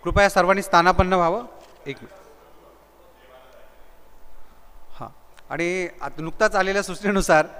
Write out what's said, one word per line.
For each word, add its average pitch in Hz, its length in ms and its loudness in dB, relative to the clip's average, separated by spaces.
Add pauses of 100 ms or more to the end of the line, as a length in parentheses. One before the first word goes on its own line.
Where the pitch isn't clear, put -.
कृपया 196 240 4
सर्वांनी 196 340 2
स्थानापन्न 180 500 4
व्हावं. 180 300 0 (440)
एक 135 100 -10
मिनिट. - 140 -20 (3000)
हां, 117 80 -10 (420)
आणि 175 380 -4 (140)
आता - 200 -10
नुकताच 208 320 0
आलेल्या 196 280 0
सूचनेनुसार 185 640 2 (140)